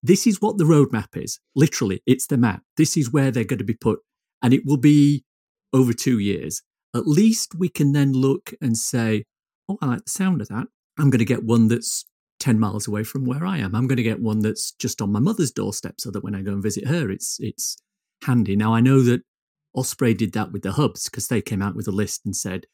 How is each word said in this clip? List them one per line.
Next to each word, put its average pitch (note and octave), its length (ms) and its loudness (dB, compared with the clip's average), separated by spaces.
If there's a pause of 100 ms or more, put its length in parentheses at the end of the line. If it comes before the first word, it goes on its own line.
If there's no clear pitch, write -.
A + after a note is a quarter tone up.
this F3+ 240 4
is G#3+ 140 2
what G#3+ 160 -2
the F3+ 80 2
roadmap C#3+ 560 4
is. - 180 -12 (160)
Literally, C3 500 0
it's C3 220 -4
the C#3+ 100 -2
map. A#2 260 0 (140)
This D#3 200 0
is B2 140 -2
where C3+ 200 2
they're A#2 120 -2
gonna G2 200 -4
be G#2+ 100 -4
put. - 260 -2 (420)
And A#2+ 120 4
it - 120 2
will C#3 120 0
be C#3+ 460 4 (500)
over C3 200 4
two A#2+ 260 0
years. G2+ 420 -4 (340)
At A#2+ 120 -2
least G#3 480 2
we E3+ 140 -2
can C#3+ 220 0
then C#3 220 2
look C3+ 480 0
and A#2 160 0
say, A2 480 -2 (420)
"Oh, G3 140 -6
I D3+ 60 -4
like A#2+ 180 -4
the - 60 -12
sound F#3 300 0
of G2+ 80 -8
that. G#2 180 -8 (300)
I'm D3 120 4
gonna A#2 160 4
get A#2 180 -2
one A2+ 240 4
that's - 380 -2 (340)
ten A2+ 200 2
miles G#2 280 -2
away G#2 160 -4
from C3 220 -6
where C#3 200 -4
I F#3+ 120 -2
am. G2+ 180 -2
I'm B2 120 0
gonna B2+ 160 0
get A2 180 -2
one G#2+ 180 0
that's G#2+ 340 -2
just - 280 -6
on G2+ 100 0
my G#2 80 0
mother's E3+ 320 2
doorstep - 480 -8
so A#2+ 120 -10
that G2+ 120 -6
when G#2 120 -6
I F#2+ 60 -6
go G2 120 -4
and G2 100 -4
visit G#2+ 240 -4
her, D3 220 -2
it's, - 320 -8
it's - 360 -8 (460)
handy." A2 320 0
Now, G#2+ 180 2
I A#2 80 4
know C3+ 200 6
that A#2+ 220 2 (500)
Osprey B2 400 0
did G#2 200 -2
that G#2+ 180 -4
with G2+ 120 -8
the F#2+ 100 -4
hubs - 360 -2
'cause - 180 -10
they A2+ 140 -2
came G2 200 -4
out G2 140 -4
with G#2+ 120 -8
a G#2 40 -6
list G2 340 -4
and G2 100 -6
said F#2+ 380 -8